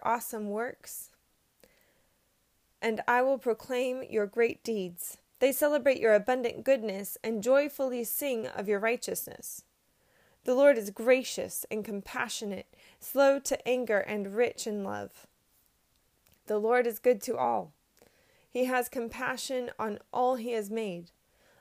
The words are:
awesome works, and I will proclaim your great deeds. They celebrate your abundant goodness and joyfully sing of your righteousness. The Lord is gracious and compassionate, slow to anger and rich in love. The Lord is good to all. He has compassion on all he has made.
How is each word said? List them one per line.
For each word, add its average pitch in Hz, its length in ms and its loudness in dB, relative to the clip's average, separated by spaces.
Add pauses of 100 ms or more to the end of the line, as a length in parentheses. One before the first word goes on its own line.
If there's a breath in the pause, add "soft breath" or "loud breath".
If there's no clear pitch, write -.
awesome 220 420 -2
works, - 640 -8 (1700 soft breath)
and 220 260 -2
I 247 140 4
will 269 160 4
proclaim 254 720 -2
your 208 180 0
great 233 380 0
deeds. 185 540 -6 (200)
They 269 140 4
celebrate 294 480 2
your 220 140 6
abundant 233 500 0
goodness 202 580 0
and 220 200 -2
joyfully 262 640 2
sing 247 420 -2
of 196 220 -6
your 202 100 2
righteousness. - 840 -6 (800 soft breath)
The 247 100 0
Lord 277 240 8
is 202 100 -4
gracious - 840 0
and 214 140 -4
compassionate, 202 920 -8 (260 soft breath)
slow 277 400 4
to - 280 -4
anger 233 300 2
and 202 360 -4
rich 233 320 0
in 208 160 -4
love. - 440 -10 (1200)
The 214 120 0
Lord 233 280 4
is 220 120 -4
good 247 240 4
to 240 140 -4
all. 226 360 0 (760 soft breath)
He 247 160 -2
has 254 240 0
compassion 247 880 -6
on 214 200 -4 (120)
all 254 260 2
he 233 160 -6
has 208 180 -4
made. 196 400 -6 (500 soft breath)